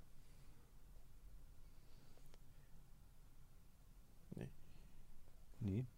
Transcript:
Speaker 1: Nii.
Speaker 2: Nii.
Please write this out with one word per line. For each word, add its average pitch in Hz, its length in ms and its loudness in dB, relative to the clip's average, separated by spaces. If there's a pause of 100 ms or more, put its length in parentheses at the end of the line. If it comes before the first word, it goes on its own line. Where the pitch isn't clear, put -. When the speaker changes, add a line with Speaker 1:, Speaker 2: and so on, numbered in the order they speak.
(4000)
Speaker 1:
Nii. - 180 4 (1080)
Speaker 2:
Nii. 110 280 10 (120)